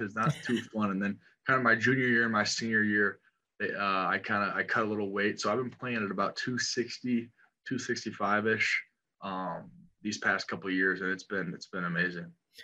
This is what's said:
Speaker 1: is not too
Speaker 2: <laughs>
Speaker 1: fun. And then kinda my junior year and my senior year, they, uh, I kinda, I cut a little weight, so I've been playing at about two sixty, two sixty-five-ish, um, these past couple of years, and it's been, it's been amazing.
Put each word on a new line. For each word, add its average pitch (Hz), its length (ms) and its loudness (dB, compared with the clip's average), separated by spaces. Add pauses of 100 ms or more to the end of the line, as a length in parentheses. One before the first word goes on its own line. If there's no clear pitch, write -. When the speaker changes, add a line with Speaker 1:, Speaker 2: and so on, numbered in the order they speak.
Speaker 1:
is 104 140 -4
not 113 200 0 (120)
too 120 160 0
Speaker 2:
<laughs> - 120 -16
Speaker 1:
fun. 104 180 0
And 95 100 0
then 101 160 -2 (280)
kinda 131 140 4
my 117 140 6
junior 127 320 4
year 117 160 4
and 117 100 2
my 104 120 2
senior 110 400 2
year, 104 340 2 (420)
they, 104 140 -2
uh, 95 320 0
I 95 160 2
kinda, 101 320 0
I 135 80 0
cut 120 220 0
a 104 40 0
little 104 220 -2
weight, 101 300 0
so 107 120 0
I've 113 60 2
been 127 100 -2
playing 117 340 -4
at 98 80 -2
about 98 260 -2
two 123 220 -2
sixty, 117 720 -2 (400)
two 127 100 -2
sixty-five-ish, 107 1040 0 (400)
um, 92 480 -6 (300)
these 104 160 -4
past 98 320 0
couple 95 200 -6
of 92 60 0
years, 95 280 2
and 92 80 -2
it's 92 140 -4
been, 90 300 -4
it's - 120 -14
been 92 180 -6
amazing. 87 480 -2 (320)